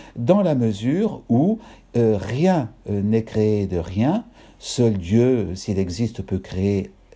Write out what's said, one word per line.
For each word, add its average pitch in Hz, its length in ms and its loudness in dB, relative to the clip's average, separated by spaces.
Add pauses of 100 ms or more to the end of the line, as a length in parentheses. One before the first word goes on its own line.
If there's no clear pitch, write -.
(160)
dans 175 260 2
la 160 140 2
mesure 120 760 -2
où, 165 300 2 (360)
euh, 113 240 2
rien, 131 500 0 (200)
euh, 101 120 -2
n'est 110 220 0
créé 107 440 0
de 87 100 -2
rien. 107 480 -2 (320)
Seul 113 400 0
Dieu, 107 560 2
s'il 95 240 -4
existe, 98 460 -4
peut 95 160 -4
créer, 95 520 -2 (240)